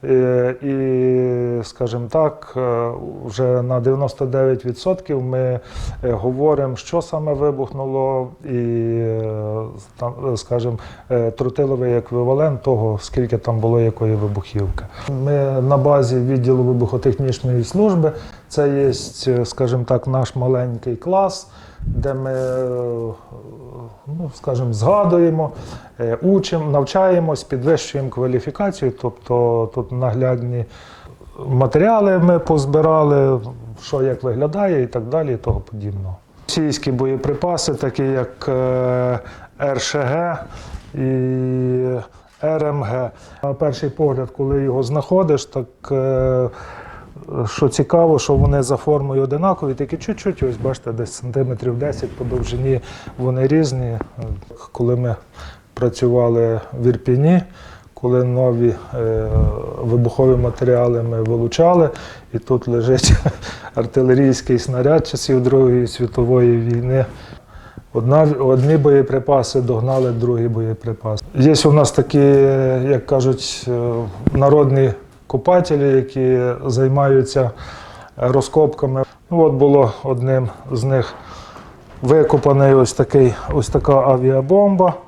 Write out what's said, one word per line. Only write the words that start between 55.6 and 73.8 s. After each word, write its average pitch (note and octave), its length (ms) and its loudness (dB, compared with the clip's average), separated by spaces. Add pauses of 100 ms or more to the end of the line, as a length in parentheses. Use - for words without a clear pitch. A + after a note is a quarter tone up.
працювали A#2+ 840 2 (200)
в A#2+ 60 2
Ірпіні, C#3 560 2 (520)
коли B2 300 0
нові, B2 500 2 (200)
е, A2+ 340 -2 (500)
вибухові A#2+ 580 2
матеріали A#2+ 680 2
ми A2+ 200 -2
вилучали, C#3 680 2 (440)
і A#2 40 -2
тут B2 300 -2
лежить A#2+ 440 2 (320)
<laughs> - 300 -16
артилерійський B2+ 840 2
снаряд C#3 480 2
часів B2+ 360 0
Другої B2 440 4
світової A#2+ 720 2
війни. A#2+ 460 0 (880)
Одна, B2+ 300 4
одні C#3 540 4
боєприпаси C#3 840 4
догнали B2+ 500 0
другі A#2 380 0
боєприпаси. A2 760 -4 (100)
Є C#3+ 200 6 (100)
у D3 80 6
нас D3 200 4
такі, C#3 260 2 (720)
як C3+ 180 0
кажуть, C3 640 0
е, A#2+ 240 -2 (400)